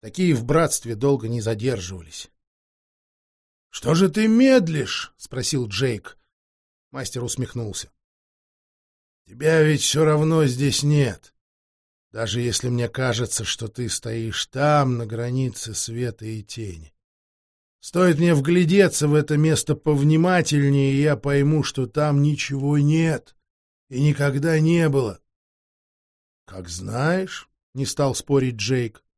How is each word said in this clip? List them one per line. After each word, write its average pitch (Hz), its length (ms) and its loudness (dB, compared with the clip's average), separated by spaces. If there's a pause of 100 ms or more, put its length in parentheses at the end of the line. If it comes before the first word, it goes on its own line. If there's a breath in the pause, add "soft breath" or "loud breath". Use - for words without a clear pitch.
Такие 180 340 0
в 113 120 -2
братстве 143 480 0
долго 123 340 0
не 117 140 -4
задерживались. 98 880 -6 (1400)
«Что - 260 -4
же 185 140 4
ты 214 180 0
медлишь?» — 220 920 2
спросил 123 500 -4
Джейк. 107 480 -6 (760)
Мастер 131 340 -10
усмехнулся. 117 680 -8 (1300)
«Тебя 156 360 2
ведь 151 200 2
все 151 240 2
равно 156 400 2
здесь 131 360 0
нет, 143 520 0 (760)
даже 110 300 -4
если 120 300 -2
мне 120 180 -2
кажется, 117 560 -4
что - 240 -8
ты 113 220 -8
стоишь 113 560 -8
там, 139 500 2
на 117 80 -6
границе 120 680 -6
света 117 500 -8
и 110 180 -10
тени. 92 520 -14 (840)
Стоит 180 360 2
мне 170 180 4
вглядеться 170 760 4
в 147 60 2
это 151 220 2
место 151 400 2
повнимательнее, 147 1160 2
и 139 80 2
я 147 160 2
пойму, 143 440 2
что 131 240 -4
там 147 360 0
ничего 143 560 0
нет 156 580 0 (540)
и 127 120 -2
никогда 143 560 0
не 165 300 4
было». 127 320 -2 (1200)
«Как 90 240 -16
знаешь», — 110 800 -4 (260)
не 131 120 -6
стал 135 280 -2
спорить 131 420 0
Джейк. 117 480 -4 (140)